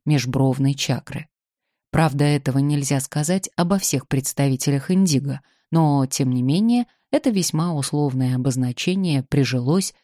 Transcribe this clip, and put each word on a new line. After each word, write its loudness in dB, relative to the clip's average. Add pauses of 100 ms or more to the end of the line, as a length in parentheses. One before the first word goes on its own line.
межбровной 2
чакры. -6 (640)
Правда, 2
этого 2
нельзя 0
сказать -4
обо 0
всех -4
представителях 0
индиго, 0 (300)
но, 4
тем -2
не 0
менее, 2 (260)
это 0
весьма 0
условное -2
обозначение -2
прижилось 0 (100)